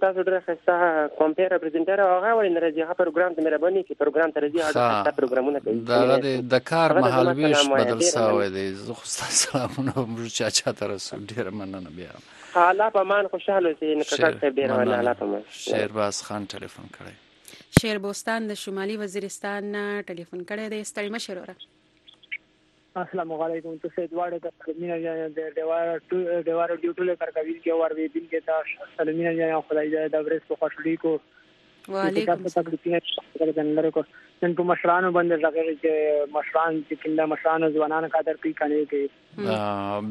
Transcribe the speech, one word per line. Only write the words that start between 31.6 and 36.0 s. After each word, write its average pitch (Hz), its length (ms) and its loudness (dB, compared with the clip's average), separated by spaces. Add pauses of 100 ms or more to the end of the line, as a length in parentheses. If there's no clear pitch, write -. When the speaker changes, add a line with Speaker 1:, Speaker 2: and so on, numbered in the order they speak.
Speaker 3:
وعلیکم 190 500 0
Speaker 4:
تاسو 180 80 -4
ته 175 80 2
تکلیف 165 320 -4
نه 170 160 2
شته - 420 -2
د 156 80 -2 (140)
نړۍ 156 240 2
کو. 151 80 0 (380)
نن 175 180 2
په 175 100 2
مشرانو 180 460 4
باندې 170 260 2
راغلی 160 400 2
چې 160 80 4 (460)